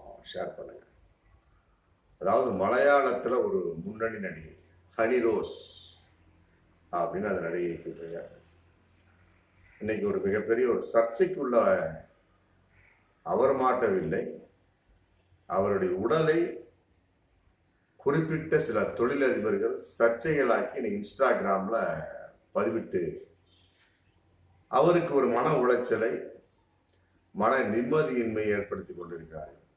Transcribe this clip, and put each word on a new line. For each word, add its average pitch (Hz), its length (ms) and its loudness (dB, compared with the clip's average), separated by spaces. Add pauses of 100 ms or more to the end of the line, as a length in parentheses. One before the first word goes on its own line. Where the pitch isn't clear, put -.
(340)
ஷேர் - 240 -8
பண்ணுங்க. - 280 -16 (1300)
அதாவது 117 320 2
மலையாளத்துல 123 920 2
ஒரு 87 380 -2
முன்னணி 110 360 -4
நடிகை 80 380 -12 (400)
ஹனி 120 240 2
ரோஸ் 110 360 0 (1300)
அப்படின்னு 92 400 -2
அந்த 90 100 -2
நடிகை 85 340 -4
கூப்பிடுறாங்க. 82 640 -12 (1400)
இன்னைக்கு 104 280 -2
ஒரு 95 120 0
மிகப்பெரிய 107 500 2
ஒரு 98 240 0
சர்ச்சைக்குள்ள 127 640 2 (1700)
அவர் 135 300 2
மாட்டவில்லை. 107 680 2 (1200)
அவருடைய 190 500 0
உடலை 160 440 2 (1600)
குறிப்பிட்ட 156 640 0
சில 107 220 -2
தொழிலதிபர்கள் 117 1000 0 (160)
சர்ச்சைகளாக்கி 117 760 2
இன்னைக்கு 104 260 -4
Instagram-ல 98 760 0 (800)
பதிவிட்டு 110 460 0 (1700)
அவருக்கு 156 460 4
ஒரு 127 140 4
மன 127 260 2
உளைச்சலை, 120 580 2 (1200)
மன 117 320 2
நிம்மதியின்மையை 117 840 0
ஏற்படுத்தி 98 460 -4
கொண்டிருக்கிறார்கள். 80 680 -14 (160)